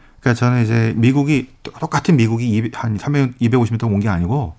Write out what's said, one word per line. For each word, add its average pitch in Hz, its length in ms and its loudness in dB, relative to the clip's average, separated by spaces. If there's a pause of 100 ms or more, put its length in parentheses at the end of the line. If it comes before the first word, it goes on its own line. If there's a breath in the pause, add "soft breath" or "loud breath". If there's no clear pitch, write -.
(200 soft breath)
그러니까 120 200 0
저는 123 240 2
이제 113 320 0
미국이, 135 540 0 (140)
똑같은 - 520 -2
미국이 113 340 2
이백, 110 340 -2
한 110 140 -4
삼백, 139 420 -2
이백오십 117 340 2
년 117 60 -2
동안 113 160 0
온 98 60 2
게 110 80 0
아니고 92 500 -2